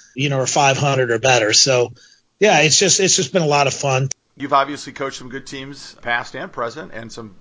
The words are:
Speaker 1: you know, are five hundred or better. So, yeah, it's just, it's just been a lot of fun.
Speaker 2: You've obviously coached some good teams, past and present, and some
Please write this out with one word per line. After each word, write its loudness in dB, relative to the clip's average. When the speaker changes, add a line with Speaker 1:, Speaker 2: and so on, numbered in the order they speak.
Speaker 1:
you -4
know, -2
are -2
five 2
hundred 0
or 0
better. 2
So, 4
yeah, 6
it's 4
just, 2
it's 2
just -2
been 2
a 0
lot 2
of 0
fun. -2
Speaker 2:
You've -4
obviously -2
coached -8
some -16
good -12
teams, -14
past -4
and -10
present, -8
and -12
some -16